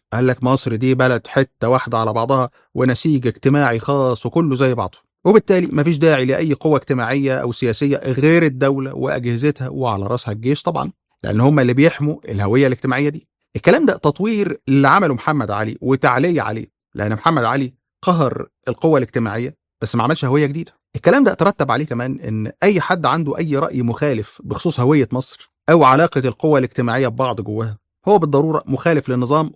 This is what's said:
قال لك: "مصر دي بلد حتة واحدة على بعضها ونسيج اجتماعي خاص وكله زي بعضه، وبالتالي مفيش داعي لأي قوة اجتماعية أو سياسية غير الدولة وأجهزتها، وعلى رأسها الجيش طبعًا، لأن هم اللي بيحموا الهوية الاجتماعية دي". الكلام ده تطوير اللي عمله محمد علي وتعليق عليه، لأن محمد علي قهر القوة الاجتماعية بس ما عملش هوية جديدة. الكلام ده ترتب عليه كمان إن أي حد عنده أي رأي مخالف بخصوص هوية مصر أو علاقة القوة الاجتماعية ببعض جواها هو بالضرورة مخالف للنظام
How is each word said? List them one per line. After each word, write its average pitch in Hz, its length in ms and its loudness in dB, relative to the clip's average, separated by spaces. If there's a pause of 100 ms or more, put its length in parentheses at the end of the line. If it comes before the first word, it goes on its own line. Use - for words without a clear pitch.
(120)
قال 123 140 0
لك: 127 180 0
"مصر 123 300 0
دي 127 200 0
بلد 127 320 0
حتة - 420 -2
واحدة 120 300 0
على 113 140 0
بعضها 123 380 0 (240)
ونسيج 127 520 0
اجتماعي 131 520 0
خاص 131 480 -2
وكله 147 300 0
زي 127 180 2
بعضه، 101 240 -6 (260)
وبالتالي 185 480 4
مفيش 151 240 2
داعي 143 280 4
لأي 151 280 0
قوة 151 240 0
اجتماعية 131 600 -2
أو 120 140 -4
سياسية 135 440 0
غير 147 460 2
الدولة 139 520 0
وأجهزتها، 131 760 -2
وعلى 123 380 -4
رأسها 117 260 -4
الجيش 120 300 -4
طبعًا، 143 300 -6 (300)
لأن 104 180 -2
هم 139 200 4
اللي 123 140 2
بيحموا 147 420 2 (120)
الهوية 110 380 0
الاجتماعية 131 420 -2
دي". 151 200 -10 (280)
الكلام 277 300 4
ده - 100 2
تطوير 202 720 -2
اللي 139 200 4
عمله 165 260 2
محمد 123 360 -4
علي 107 300 -6
وتعليق 135 640 0
عليه، 107 280 -8 (220)
لأن 107 180 -4
محمد 135 320 0
علي 127 300 -2 (280)
قهر 165 460 0 (200)
القوة 151 300 0
الاجتماعية 117 580 -4 (240)
بس 120 160 -4
ما 113 60 4
عملش 143 220 0
هوية 143 220 2
جديدة. 151 260 -8 (240)
الكلام 254 280 4
ده 190 100 2
ترتب 180 360 0
عليه 135 160 -2
كمان 127 340 -8
إن 110 320 -6 (100)
أي 185 180 2
حد 170 260 -2
عنده 143 320 -2
أي 156 180 -2
رأي 139 260 -4
مخالف 117 640 -4
بخصوص 127 360 -4
هوية 135 320 4
مصر - 380 -10 (200)
أو 160 140 6
علاقة 135 400 4
القوة 143 340 0
الاجتماعية 123 500 -2
ببعض 120 320 -4
جواها 107 380 -8 (300)
هو 202 100 6
بالضرورة 151 480 0
مخالف 139 420 0
للنظام 131 480 0